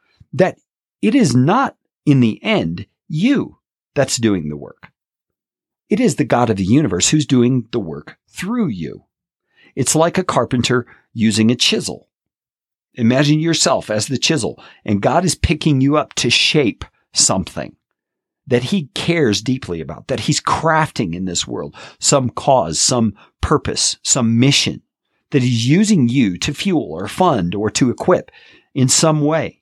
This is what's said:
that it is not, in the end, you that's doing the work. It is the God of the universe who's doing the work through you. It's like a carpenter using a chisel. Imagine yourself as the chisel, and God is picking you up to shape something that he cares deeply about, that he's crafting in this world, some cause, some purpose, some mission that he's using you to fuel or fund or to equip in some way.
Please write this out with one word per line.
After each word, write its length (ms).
that 240
it 140
is 200
not, 420
in 140
the 240
end, 440
you 520
that's 220
doing 320
the 80
work. 340
It 100
is 180
the 80
God 240
of 80
the 60
universe 460
who's 160
doing 460
the 80
work 380
through 380
you. 380
It's 200
like 220
a 60
carpenter 640
using 380
a 40
chisel. 520
Imagine 460
yourself 500
as 180
the 100
chisel, 440
and 160
God 240
is 80
picking 480
you 160
up 180
to 140
shape 560
something 600
that 160
he 300
cares 480
deeply 400
about, 260
that 140
he's 180
crafting 760
in 100
this 220
world, 280
some 300
cause, 500
some 360
purpose, 640
some 360
mission 420
that 100
he's 260
using 400
you 300
to 160
fuel 380
or 160
fund 480
or 160
to 180
equip 400
in 140
some 340
way. 400